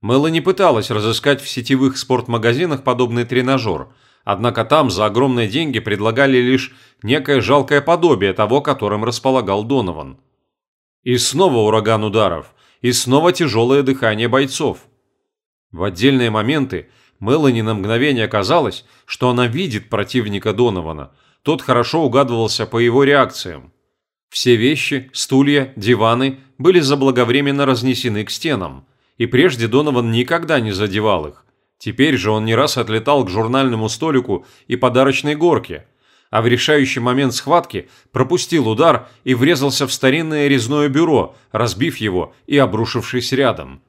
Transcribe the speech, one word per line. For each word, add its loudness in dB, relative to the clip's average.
Мелани 0
пыталась 0
разыскать -2
в -14
сетевых 0
спортмагазинах -2
подобный -2
тренажер, -2
однако -2
там 4
за 0
огромные 0
деньги -2
предлагали 0
лишь 0
некое 0
жалкое 2
подобие 2
того, 2
которым -2
располагал -2
Донован. -4
И 0
снова 2
ураган 2
ударов, -2
и 0
снова 2
тяжелое 2
дыхание 0
бойцов. -2
В -8
отдельные 2
моменты -4
Мелани 2
на -2
мгновение 0
казалось, 0
что -4
она 0
видит -6
противника -4
Донована, -2
тот -2
хорошо 0
угадывался 0
по -6
его 4
реакциям. -2
Все 2
вещи, -2
стулья, 0
диваны 0
были 4
заблаговременно 2
разнесены -2
к -16
стенам, -6
и -2
прежде 2
Донован 2
никогда 0
не -2
задевал -2
их. -18
Теперь 0
же -2
он 0
не 0
раз 0
отлетал 0
к -4
журнальному -2
столику -2
и -4
подарочной 2
горке, -2
а 0
в 2
решающий 2
момент 0
схватки -2
пропустил 0
удар 2
и 0
врезался 0
в -6
старинное 0
резное 0
бюро, 0
разбив -2
его -4
и 0
обрушившись -2
рядом. -2